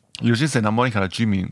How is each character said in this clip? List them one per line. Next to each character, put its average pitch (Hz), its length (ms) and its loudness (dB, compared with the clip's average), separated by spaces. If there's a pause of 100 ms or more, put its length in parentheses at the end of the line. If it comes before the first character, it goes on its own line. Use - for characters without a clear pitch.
(200)
有 117 140 2
些 123 100 0
Santa 117 260 0
Monica 113 300 0
的 95 80 0
居 113 160 -4
民 95 260 0